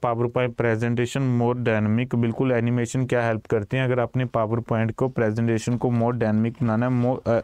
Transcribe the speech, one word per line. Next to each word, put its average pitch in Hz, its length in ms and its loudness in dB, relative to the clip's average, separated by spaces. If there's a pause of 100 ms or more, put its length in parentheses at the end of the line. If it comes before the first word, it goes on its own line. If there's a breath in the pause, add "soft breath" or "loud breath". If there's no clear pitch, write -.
PowerPoint 120 500 -2
presentation 120 840 0
more 120 140 2
dynamic। 117 600 0
बिल्कुल, 120 360 0
एनिमेशन 120 540 0
क्या 120 220 0
हेल्प 110 180 -2
करते 113 320 -2
हैं? 131 60 0
अगर 127 160 0
आपने 127 260 0
PowerPoint 113 680 0
को, 131 180 -2
प्रेजेंटेशन 117 680 0
को 123 120 0
more 120 240 2
dynamic 113 500 0
बनाना 117 260 0
है, 123 140 0
more, 127 240 -2
अ, 117 160 2